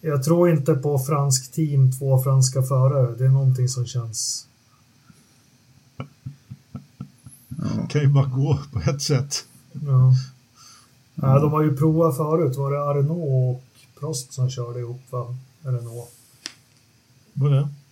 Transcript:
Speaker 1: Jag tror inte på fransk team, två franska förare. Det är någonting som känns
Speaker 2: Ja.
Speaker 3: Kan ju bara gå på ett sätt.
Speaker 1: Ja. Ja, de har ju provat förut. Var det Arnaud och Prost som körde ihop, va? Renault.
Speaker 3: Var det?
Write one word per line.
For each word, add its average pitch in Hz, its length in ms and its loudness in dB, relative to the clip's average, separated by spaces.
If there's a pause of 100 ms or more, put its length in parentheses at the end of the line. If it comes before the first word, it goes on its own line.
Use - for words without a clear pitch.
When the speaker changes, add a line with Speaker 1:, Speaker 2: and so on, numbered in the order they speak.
Speaker 1:
Jag 143 200 -2
tror 170 260 4
inte 156 260 2
på 147 240 0
fransk 139 520 -2
team, 139 400 2
två 131 320 0
franska 135 400 2
förare. 131 540 2
Det 131 80 0
är 135 40 4
någonting 131 380 2
som 123 180 -4
känns - 640 -8 (3000)
Speaker 2:
Ja. - 400 -6
Speaker 3:
Kan 147 120 -2
ju 143 60 2
bara 139 180 4
gå 135 340 0 (120)
på 104 80 -4
ett 135 220 -2
sätt. - 440 -2 (280)
Speaker 1:
Ja. 131 400 4 (1000)
Ja, 135 240 4
de 147 120 2
har 151 100 0
ju 143 160 0
provat 160 400 2
förut. 156 400 0
Var 139 140 -4
det 143 120 -4
Arnaud 143 720 0
och - 80 -18 (360)
Prost - 340 -8
som 127 160 -2
körde 120 300 -10
ihop, 120 300 -12
va? 123 260 -8 (260)
Renault. 120 480 -8 (1200)
Speaker 3:
Var 139 160 -2
det? 139 180 2 (240)